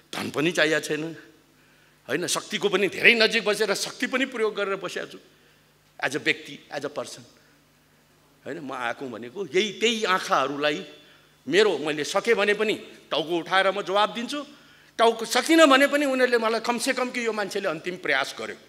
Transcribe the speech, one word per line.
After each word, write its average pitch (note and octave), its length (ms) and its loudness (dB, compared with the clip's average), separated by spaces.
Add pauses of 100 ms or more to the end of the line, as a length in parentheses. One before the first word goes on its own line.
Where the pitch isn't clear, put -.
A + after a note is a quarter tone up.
(120)
धन - 220 -8
पनि D3+ 180 0
चाहिएको D#3 320 2
छैन, D3+ 200 -4 (1040)
होइन, D3 200 -4
शक्तिको E3+ 420 -2
पनि F#3+ 180 2
धेरै D#3 280 4
नजिक A3 300 2
बसेर G#3 280 0
शक्ति - 340 -4
पनि C4 200 0
प्रयोग A3 280 -4
गरेर G3 200 -2
बसेको F3+ 360 -8
छु। F#3+ 80 -18 (800)
As C#3 180 -4
a D3 40 -2
व्यक्ति, C#3+ 400 -4 (100)
as C#3+ 160 -8
a C3+ 80 -4
person, B2 320 -10 (1200)
होइन, D#3 160 -10
म C3 100 -10
आएको B2 380 -4
भनेको B2 400 -10
यही, F#3+ 320 0
त्यही A3 240 2
आँखाहरूलाई D3+ 720 2 (680)
मेरो, F3+ 320 4
मैले D3 240 -2
सकेँ G3 320 2
भने G3+ 180 2
पनि G#3+ 220 0 (340)
टाउको D#3 320 -2
उठाएर F#3+ 320 2
म G3+ 80 -4
जवाब G3 320 0
दिन्छु, B3+ 260 -6 (600)
टाउको A3+ 260 4
सकिनँ D4 400 6
भने C#4 220 6
पनि D4 180 0
उनीहरूले B3+ 320 2
मलाई A3 240 0
कमसेकम A#3+ 480 -2
कि B3 160 -4
यो A3 80 -2
मान्छेले G3 340 -4
अन्तिम E3+ 300 -6
प्रयास C#3+ 400 -2
गर्यो, G#2+ 180 -10 (140)